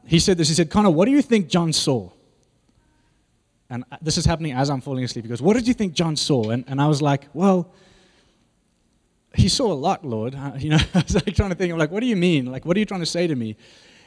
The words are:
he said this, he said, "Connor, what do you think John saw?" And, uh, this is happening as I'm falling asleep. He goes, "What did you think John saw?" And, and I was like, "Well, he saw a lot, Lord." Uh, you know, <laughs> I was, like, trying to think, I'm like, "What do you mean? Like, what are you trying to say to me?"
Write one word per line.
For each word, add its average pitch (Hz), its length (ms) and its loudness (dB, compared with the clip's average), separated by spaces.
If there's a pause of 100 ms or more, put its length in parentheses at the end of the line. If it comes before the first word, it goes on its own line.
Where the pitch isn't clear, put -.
he 165 100 4
said 175 220 2
this, 160 80 0
he 156 80 0
said, 165 160 0
"Connor, 208 180 4
what 165 160 4
do 262 60 2
you 285 100 4
think 208 280 0
John 170 220 0
saw?" 120 380 -2 (1600)
And, 123 220 -10
uh, 139 100 -18
this 156 160 -2
is 165 80 -2
happening 160 280 -2
as 135 180 0
I'm 131 100 -4
falling 131 220 -6
asleep. 117 220 -8
He 113 40 -12
goes, 117 120 -6
"What 175 120 4
did 233 140 -2
you 247 80 2
think 190 180 -4
John 160 220 -2
saw?" 123 340 0
And, 120 180 -2
and 135 140 -2
I 147 60 4
was 151 120 2
like, 143 340 0
"Well, 180 380 2 (1600)
he 170 120 4
saw 214 240 0
a 160 40 -2
lot, 156 280 -2
Lord." 120 300 -6
Uh, 139 240 -10
you 139 120 -6
know, 156 180 4
<laughs> - 80 -14
I 175 80 4
was, - 100 -6
like, 202 220 0
trying 208 140 0
to 180 60 -4
think, 180 160 -2
I'm 165 60 -6
like, 156 140 0
"What 196 80 -6
do 247 80 -2
you 233 80 0
mean? 170 300 2
Like, 131 200 -10
what 170 120 2
are - 20 2
you 214 60 2
trying 190 160 -6
to 165 40 -4
say 175 220 -2
to 156 80 -2
me?" 110 220 -6 (500)